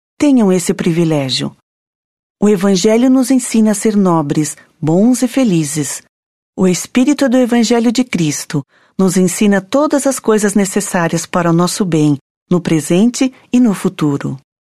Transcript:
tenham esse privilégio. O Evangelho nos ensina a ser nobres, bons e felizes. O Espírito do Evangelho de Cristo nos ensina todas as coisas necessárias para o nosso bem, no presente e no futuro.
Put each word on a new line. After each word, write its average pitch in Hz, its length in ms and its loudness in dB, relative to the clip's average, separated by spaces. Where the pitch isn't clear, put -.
tenham 247 360 2
esse 185 200 -2
privilégio. 156 840 -2
O 202 60 2
Evangelho 208 600 2
nos 262 220 2
ensina 220 400 0
a 202 40 -2
ser 208 200 -2
nobres, 160 600 0
bons 214 440 0
e 247 40 0
felizes. 160 760 -2
O 185 120 0
Espírito 262 600 0
do 247 100 2
Evangelho 240 540 2
de 247 120 0
Cristo 156 600 -4
nos 190 200 2
ensina 196 420 2
todas 285 460 0
as 277 140 -2
coisas 214 340 0
necessárias 185 720 -2
para 170 240 -2
o 165 40 2
nosso 175 300 0
bem, 151 340 0
no 180 120 0
presente 196 720 0
e 247 80 2
no 233 140 2
futuro. 143 640 -4